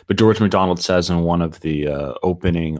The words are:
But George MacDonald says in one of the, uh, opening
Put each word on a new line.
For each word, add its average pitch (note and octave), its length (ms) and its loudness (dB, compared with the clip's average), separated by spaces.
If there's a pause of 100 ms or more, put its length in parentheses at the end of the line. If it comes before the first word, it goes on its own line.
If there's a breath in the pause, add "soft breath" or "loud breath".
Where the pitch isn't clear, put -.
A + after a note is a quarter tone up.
But G2+ 120 -2
George A2 220 4
MacDonald F#2 400 2
says F2+ 300 0
in F2 120 0
one E2+ 200 0
of D#2+ 200 -6
the, D2+ 260 -4
uh, C#2+ 340 -6
opening F2 580 -2